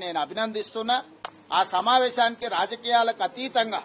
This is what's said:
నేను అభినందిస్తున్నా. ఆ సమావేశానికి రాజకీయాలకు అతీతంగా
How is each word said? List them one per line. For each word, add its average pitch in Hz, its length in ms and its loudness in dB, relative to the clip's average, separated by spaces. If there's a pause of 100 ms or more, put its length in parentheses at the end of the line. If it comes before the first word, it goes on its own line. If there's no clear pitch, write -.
నేను 170 220 -4
అభినందిస్తున్నా. 220 720 -4 (600)
ఆ 185 40 4 (140)
సమావేశానికి 240 720 2 (100)
రాజకీయాలకు 226 720 2
అతీతంగా 226 580 -2